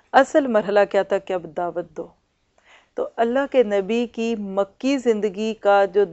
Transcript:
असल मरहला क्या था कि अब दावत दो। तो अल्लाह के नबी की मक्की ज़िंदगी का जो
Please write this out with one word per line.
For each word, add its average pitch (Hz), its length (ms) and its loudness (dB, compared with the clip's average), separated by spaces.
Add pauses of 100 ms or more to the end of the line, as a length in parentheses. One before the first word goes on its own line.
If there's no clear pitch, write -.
(140)
असल 269 340 4
मरहला 202 380 2
क्या 196 180 0
था 196 160 -2
कि 190 140 -8
अब 170 200 -8
दावत 170 420 -6
दो। 170 140 -12 (880)
तो - 60 -4 (160)
अल्लाह 247 280 0
के 262 200 2
नबी 208 420 -2
की 226 260 -4 (220)
मक्की 254 420 -2
ज़िंदगी 214 540 -2 (100)
का 202 260 4
जो 196 240 2